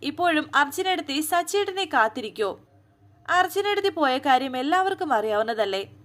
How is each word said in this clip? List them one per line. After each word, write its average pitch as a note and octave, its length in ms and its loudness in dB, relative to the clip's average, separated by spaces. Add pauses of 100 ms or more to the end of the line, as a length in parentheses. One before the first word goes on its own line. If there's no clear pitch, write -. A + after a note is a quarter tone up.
ഇപ്പോഴും D4+ 520 0
അർച്ചനയെടുത്തി D#4 680 0
സച്ചിയേട്ടനെ F#4 640 -2
കാത്തിരിക്കോ? A3 760 -2 (720)
അർച്ചനയെടുത്തി G4 600 2
പോയ C4+ 280 2
കാര്യം C4 400 2
എല്ലാവർക്കും F4+ 560 0
അറിയാവുന്നതല്ലേ? G#3+ 720 0 (220)